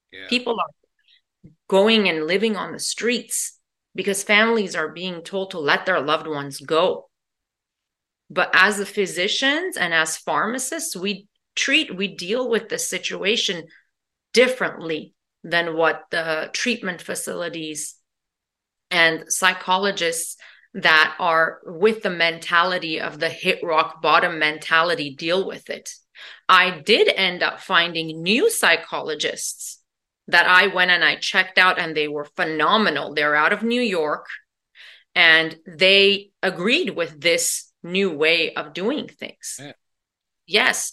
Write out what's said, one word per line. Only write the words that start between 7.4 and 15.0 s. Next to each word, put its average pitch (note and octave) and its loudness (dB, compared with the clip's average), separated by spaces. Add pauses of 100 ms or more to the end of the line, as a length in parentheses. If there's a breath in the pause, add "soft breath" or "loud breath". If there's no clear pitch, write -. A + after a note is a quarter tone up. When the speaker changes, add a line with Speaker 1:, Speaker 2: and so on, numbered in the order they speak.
Speaker 2:
But F3 0
as G3 6
the G3+ -4
physicians G#3+ -2
and E3+ -2
as D#3+ 0
pharmacists, A3+ -4
we G3 -6 (260)
treat, A3+ 0
we G3 -4
deal A3+ -4
with A3 -2
the E3 -6
situation F3+ -4 (680 soft breath)
differently F3 0 (300)